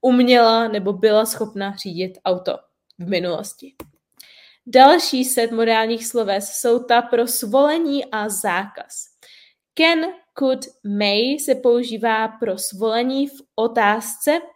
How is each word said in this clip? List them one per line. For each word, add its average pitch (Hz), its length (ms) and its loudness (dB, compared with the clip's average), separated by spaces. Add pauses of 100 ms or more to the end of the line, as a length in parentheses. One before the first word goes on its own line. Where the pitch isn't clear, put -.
uměla 240 680 4
nebo 208 240 -2
byla 214 340 2
schopna 202 500 -8
řídit 185 480 -8
auto 180 340 -4 (400)
v 175 100 -12
minulosti. 180 680 -6 (920)
Další 262 580 6
set 233 280 -2
modálních 226 540 0
sloves 202 420 -2
jsou 240 300 0
ta 233 240 2
pro 240 240 0
svolení 277 760 0
a 214 240 -6
zákaz. - 840 -6 (680)
Can, 330 340 2 (260)
could, 262 220 0 (240)
may 208 540 0
se 277 160 0
používá 233 760 0
pro 214 300 -6
svolení 233 680 -2
v - 140 -18 (120)
otázce 226 880 0 (160)